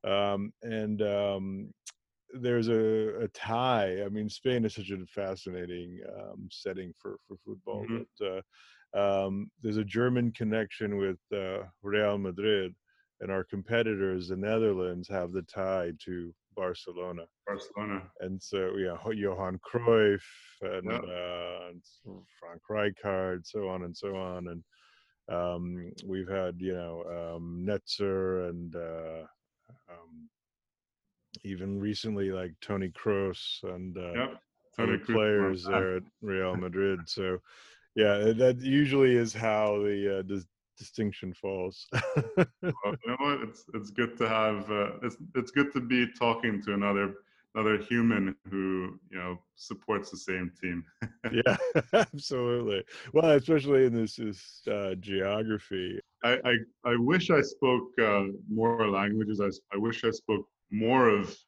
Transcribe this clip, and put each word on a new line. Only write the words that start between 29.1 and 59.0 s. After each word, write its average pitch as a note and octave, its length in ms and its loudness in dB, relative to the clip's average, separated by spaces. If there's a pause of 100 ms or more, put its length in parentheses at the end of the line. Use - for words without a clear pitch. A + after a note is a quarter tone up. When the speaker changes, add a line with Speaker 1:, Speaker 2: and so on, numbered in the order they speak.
Speaker 1:
um, A#3 400 -20 (1120)
even G2 360 -6
recently, G2+ 520 -2
like, F#2 300 -6
Toni F#2+ 280 -4
Kroos G2 760 -2
and, F#2 340 -8
uh, F2 160 -8
Speaker 2:
Yep. B2 280 -4 (360)
Toni A2+ 160 2
Speaker 1:
other A2 60 2
Speaker 2:
Kroos, - 140 -2
Speaker 1:
players G2+ 520 4
Speaker 2:
my F#2 60 -2
man. G2 100 4
Speaker 1:
there F#2 160 0
at F#2 60 -4 (180)
Real F#2+ 340 0
Madrid. F#2 520 0
So, F#2 320 -2 (560)
yeah, G#2+ 380 6
that B2 280 6
usually C3+ 540 6
is A#2 180 4
how G#2+ 480 2
the, G2+ 380 0
uh, - 20 -4
dis-, F#2+ 240 -4 (320)
distinction F#2+ 560 -4
falls. F#2+ 580 -6
<laughs> B2+ 60 -4 (640)
Speaker 2:
Well, A#2+ 420 -2
you A#2 80 -4
know B2+ 80 -2
what? C#3+ 280 0
It's, - 260 -18
it's G#2 180 -8
good A#2 260 -2
to A#2 100 2
have, A2 440 2
uh, G#2 200 2 (120)
it's, A#2+ 140 -4 (180)
it's B2+ 160 -2
good C#3+ 220 4
to C3 80 -2
be B2 320 2
talking A2+ 500 2
to G#2 100 -2
another, G2+ 420 2 (400)
another G#2+ 220 4
human G#2 580 2 (140)
who, F#2 500 -2 (120)
you F#2+ 60 -10
know, F2+ 200 -6 (180)
supports - 560 -4
the F#2 60 -12
same F2+ 340 -4 (100)
team. F2 220 -4 (180)
<laughs> A#2 300 -8
Speaker 1:
Yeah, A2+ 260 4 (180)
<laughs> - 180 2
absolutely. A#2+ 880 0 (300)
Well, D#3+ 180 8
especially C#3 540 6
in A#2+ 80 4
this, A2+ 240 0
this, G#2+ 500 -10
uh, G2+ 320 -2
geography. G2 1000 -2 (240)
Speaker 2:
I, A#2+ 220 6
I, B2 100 6 (300)
I A#2+ 120 4
wish E3 340 4
I D3+ 100 8
spoke, B2+ 580 2
uh, G2+ 260 6 (260)
more A2+ 380 2
languages. G#2 520 0